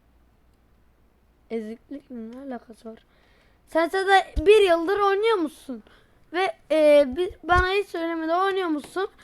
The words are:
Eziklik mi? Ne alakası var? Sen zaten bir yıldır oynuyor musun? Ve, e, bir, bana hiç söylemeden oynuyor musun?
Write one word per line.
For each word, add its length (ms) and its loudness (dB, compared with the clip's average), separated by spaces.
Eziklik 600 -14
mi? 220 -16
Ne 220 -16
alakası 360 -20
var? 80 -20
Sen 200 -2
zaten 340 2
bir 220 6
yıldır 320 0
oynuyor 360 0
musun? 460 -8
Ve, 240 -4
e, 340 6
bir, 140 -4
bana 240 2
hiç 200 -4
söylemeden 520 -4
oynuyor 280 -2
musun? 400 -6